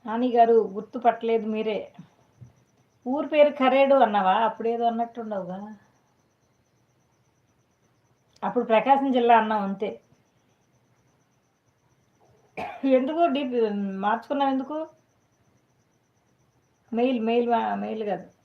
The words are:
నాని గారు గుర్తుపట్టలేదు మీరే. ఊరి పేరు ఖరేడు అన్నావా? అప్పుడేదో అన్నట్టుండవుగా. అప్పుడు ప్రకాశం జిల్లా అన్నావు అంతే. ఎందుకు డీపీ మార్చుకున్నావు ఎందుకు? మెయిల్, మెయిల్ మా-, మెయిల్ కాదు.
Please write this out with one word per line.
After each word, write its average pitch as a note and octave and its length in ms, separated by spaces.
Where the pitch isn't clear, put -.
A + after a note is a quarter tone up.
నాని A#3+ 260
గారు A#3 240
గుర్తుపట్టలేదు A3+ 760
మీరే. G#3+ 300
ఊరి C#4+ 220
పేరు D4 260
ఖరేడు C4+ 460
అన్నావా? G3+ 340
అప్పుడేదో A3+ 420
అన్నట్టుండవుగా. G#3+ 720
అప్పుడు G#3+ 220
ప్రకాశం C4 480
జిల్లా A#3+ 240
అన్నావు A3 280
అంతే. G3 260
ఎందుకు C#4+ 340
డీపీ B3+ 320
మార్చుకున్నావు C4 540
ఎందుకు? C4+ 260
మెయిల్, A#3+ 280
మెయిల్ A#3 280
మా-, A3 280
మెయిల్ G#3+ 280
కాదు. F3+ 220